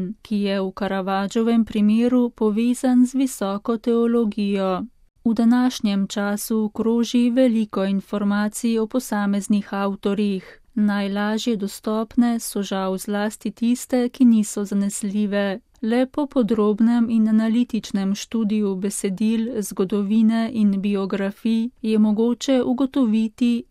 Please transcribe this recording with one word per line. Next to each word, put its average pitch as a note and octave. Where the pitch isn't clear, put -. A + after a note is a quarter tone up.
ki G#3
je G3
v F#3+
Caravaggiovem G3
primeru A#3
povezan B3
z B3
visoko A3+
teologijo. A3
V A3+
današnjem A#3
času G#3
kroži A#3
veliko A3+
informacij G#3
o A3
posameznih G3+
avtorjih. G3+
Najlažje G#3
dostopne A3
so -
žal F#3+
zlasti G#3
tiste, B3
ki -
niso G#3+
zanesljive. G3+
Le A#3+
po C#4
podrobnem A3+
in A3+
analitičnem A3
študiju G#3
besedil, G#3+
zgodovine G#3+
in G3+
biografij G3+
je A3
mogoče A#3
ugotoviti, A#3+